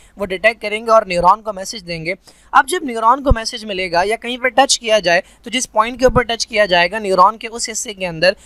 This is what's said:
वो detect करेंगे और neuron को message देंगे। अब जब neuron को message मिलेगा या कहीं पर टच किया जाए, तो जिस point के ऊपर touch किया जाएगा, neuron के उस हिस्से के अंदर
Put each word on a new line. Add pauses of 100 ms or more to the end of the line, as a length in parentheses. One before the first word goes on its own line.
(180)
वो
detect
करेंगे
और
neuron
को
message
देंगे। (380)
अब
जब
neuron
को
message
मिलेगा
या
कहीं
पर
टच
किया
जाए, (200)
तो
जिस
point
के
ऊपर
touch
किया
जाएगा,
neuron
के
उस
हिस्से
के
अंदर (100)